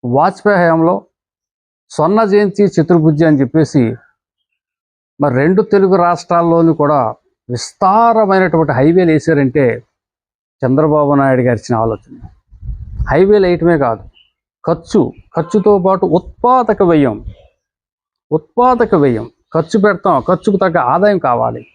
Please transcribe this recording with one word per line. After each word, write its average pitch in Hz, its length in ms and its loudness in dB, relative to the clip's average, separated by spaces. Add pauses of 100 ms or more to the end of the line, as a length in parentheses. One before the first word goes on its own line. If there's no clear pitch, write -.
వాజ్పేయి 180 540 -2
హయాంలో 165 360 2 (960)
స్వర్ణ 185 340 0
జయంతి 202 420 0
చతుర్భుజి 160 580 0
అని 151 160 2
చెప్పేసి 139 420 0 (1400)
మరి 139 140 0
రెండు 175 280 2
తెలుగు 190 340 2
రాష్ట్రాల్లోనూ 170 760 0
కూడా 151 260 0 (500)
విస్తారమైనటువంటి 190 1200 0
హైవేలు 160 400 2
వేసారంటే 143 520 0 (1000)
చంద్రబాబు 143 520 0
నాయుడు 135 280 2
గారు 120 180 0
ఇచ్చిన 127 160 -4
ఆలోచన. 113 380 -4 (920)
హైవేలు 190 400 2
వేయటమే 170 320 0
కాదు, 117 260 -4 (600)
ఖర్చు, 170 360 -2 (300)
ఖర్చుతో 190 480 0
పాటు 190 340 0
ఉత్పాదక 247 680 0
వ్యయం, 147 340 2 (1120)
ఉత్పాదక 240 640 -2
వ్యయం, 131 320 0 (260)
ఖర్చు 160 260 -4
పెడతాం, 190 420 0
ఖర్చుకు 185 380 -2
తగ్గ 180 280 0
ఆదాయం 185 320 0
కావాలి. 120 440 -2 (120)